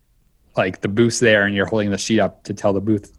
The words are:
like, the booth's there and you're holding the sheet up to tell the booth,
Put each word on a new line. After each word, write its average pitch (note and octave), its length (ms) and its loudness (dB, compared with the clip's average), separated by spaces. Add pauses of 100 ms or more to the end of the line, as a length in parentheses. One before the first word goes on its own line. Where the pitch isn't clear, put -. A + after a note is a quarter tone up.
(560)
like, F#2+ 260 -2
the G#2+ 60 -4
booth's A2+ 320 0
there G#2+ 260 4
and G2+ 80 -2
you're G2 120 0
holding G#2 240 -2
the G2 80 -4
sheet A2+ 220 0
up F#2 240 -2
to - 100 -10
tell G2+ 180 0
the G2 80 0
booth, G#2 380 -2